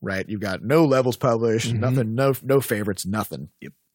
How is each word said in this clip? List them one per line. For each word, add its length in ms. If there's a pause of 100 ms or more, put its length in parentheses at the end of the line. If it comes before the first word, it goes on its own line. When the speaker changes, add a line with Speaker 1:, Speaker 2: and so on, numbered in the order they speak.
Speaker 1:
right? 260
You've 100
got 220
no 240
levels 320
published, 520
Speaker 2:
Mm-hmm. 100
Speaker 1:
nothing, 340
no, 200 (100)
no 180
favorites, 460
nothing. 420 (120)
Speaker 3:
Yep. 120 (220)